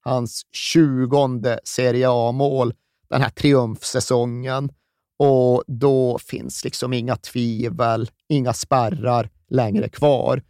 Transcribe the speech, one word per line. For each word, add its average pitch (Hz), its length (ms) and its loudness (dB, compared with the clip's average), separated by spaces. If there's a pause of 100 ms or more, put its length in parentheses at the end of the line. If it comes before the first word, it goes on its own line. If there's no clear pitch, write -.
Hans 127 420 -4 (100)
tjugonde 127 1120 2
Serie 127 460 0
A-mål 123 640 0 (360)
den 131 120 0
här 123 80 -2
triumfsäsongen. 127 1400 0 (480)
Och 127 480 4
då 127 520 0
finns - 460 -12
liksom 127 280 -6
inga 120 240 -2
tvivel, 117 920 -2 (180)
inga 131 240 0
spärrar 120 800 0 (180)
längre 110 400 0
kvar. - 600 0